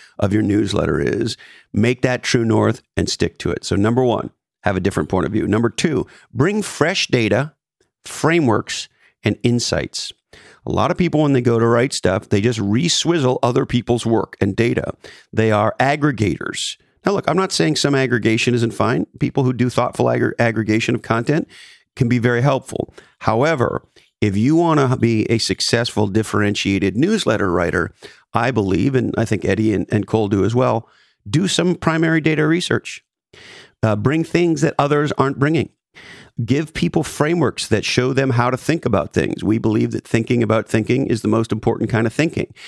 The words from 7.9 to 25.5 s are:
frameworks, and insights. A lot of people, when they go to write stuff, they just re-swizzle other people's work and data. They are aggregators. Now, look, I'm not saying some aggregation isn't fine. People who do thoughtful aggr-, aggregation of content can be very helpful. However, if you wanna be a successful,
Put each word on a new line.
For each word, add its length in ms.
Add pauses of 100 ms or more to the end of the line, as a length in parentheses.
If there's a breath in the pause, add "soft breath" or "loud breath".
frameworks, 840 (340 soft breath)
and 200
insights. 680 (540 loud breath)
A 60
lot 180
of 80
people, 240
when 120
they 80
go 180
to 80
write 260
stuff, 360
they 120
just 180
re-swizzle 840
other 220
people's 400
work 360
and 140
data. 400 (360 loud breath)
They 200
are 280
aggregators. 1000 (280)
Now, 60
look, 180
I'm 80
not 140
saying 240
some 200
aggregation 580
isn't 200
fine. 320 (140)
People 240
who 100
do 160
thoughtful 360
aggr-, 340
aggregation 560
of 60
content 480 (480 loud breath)
can 100
be 100
very 240
helpful. 520 (260 loud breath)
However, 640 (340 soft breath)
if 180
you 180
wanna 420
be 280
a 120
successful, 720